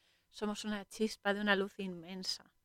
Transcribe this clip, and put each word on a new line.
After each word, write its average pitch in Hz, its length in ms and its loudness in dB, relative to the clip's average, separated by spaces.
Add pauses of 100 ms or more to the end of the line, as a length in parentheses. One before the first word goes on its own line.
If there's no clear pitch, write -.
(300)
somos 208 340 -4
una 208 220 -2
chispa - 480 0
de 202 60 -2
una 208 140 6
luz 196 240 0
inmensa. 185 720 -6 (140)